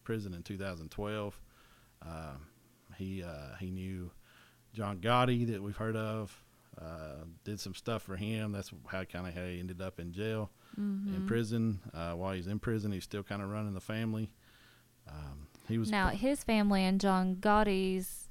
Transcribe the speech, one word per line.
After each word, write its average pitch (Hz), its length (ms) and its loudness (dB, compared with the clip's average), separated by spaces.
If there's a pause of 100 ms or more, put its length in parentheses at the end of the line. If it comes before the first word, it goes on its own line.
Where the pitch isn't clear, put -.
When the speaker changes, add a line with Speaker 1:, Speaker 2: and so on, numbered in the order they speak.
Speaker 1:
prison 101 300 -2
in 85 80 -8
two 98 160 -6
thousand 87 320 -6
twelve. 104 480 -4 (680)
Uh, 78 300 -8 (640)
he, 95 260 -6
uh, 73 380 -10
he 92 100 -4
knew 92 400 -6 (640)
John 101 240 -4
Gotti 120 540 6
that 98 100 -2
we've 104 140 -4
heard 110 200 0
of, 110 460 -2 (380)
uh, 80 440 -10 (200)
did 104 160 -4
some 95 140 -6
stuff 113 280 -4
for 95 140 -6
him. 107 360 0
That's 101 180 -4 (180)
how, 95 160 -4
kinda 90 260 -6
how 90 140 -4
he 90 160 -4
ended 90 200 -6
up 92 200 -6
in 85 120 -6
jail, 107 380 -2 (280)
Speaker 2:
Mm-hmm. 196 360 -2
Speaker 1:
in 92 120 0
prison. 113 540 2 (140)
Uh, 85 200 -2
while 95 200 0
he's 87 140 -2
in 104 100 0
prison, 107 340 0
he's 92 120 -2
still 101 180 -4
kinda 101 240 -4
running 104 280 -2
the 92 60 -4
family. 110 520 -2 (760)
Um, 73 380 -10 (220)
he 113 100 2
was 156 120 2
Speaker 2:
Now, 190 200 6
Speaker 1:
p- - 60 0
Speaker 2:
his 269 280 2
family 202 380 6
and 190 180 4
John 185 360 6
Gotti's 190 960 4